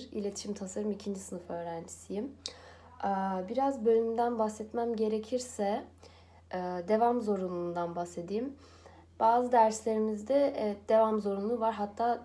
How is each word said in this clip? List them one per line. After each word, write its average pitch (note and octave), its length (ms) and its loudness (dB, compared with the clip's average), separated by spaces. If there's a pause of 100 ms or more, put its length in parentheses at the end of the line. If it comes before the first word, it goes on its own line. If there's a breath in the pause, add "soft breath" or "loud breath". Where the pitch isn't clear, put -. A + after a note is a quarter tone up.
(120)
İletişim G3+ 420 -6
Tasarım G#3 380 -6
ikinci G3 280 -6
sınıf F3+ 300 -12
öğrencisiyim. E3+ 840 -8 (720 loud breath)
Aa, F#3+ 460 -2
biraz C4 360 0
bölümümden A3+ 540 2
bahsetmem A3 560 -2
gerekirse, A3 880 -2 (680 loud breath)
e, F#3 40 -2 (300)
devam A#3 340 4
zorunluluğundan F3 760 -2
bahsedeyim. F#3 580 -4 (680 loud breath)
Bazı A#3 320 4
derslerimizde, A3 1040 4
e, G#3 180 -2 (140)
devam A3 320 6
zorunluluğu G3+ 380 -2
var. A3 140 2
Hatta A#3 520 -2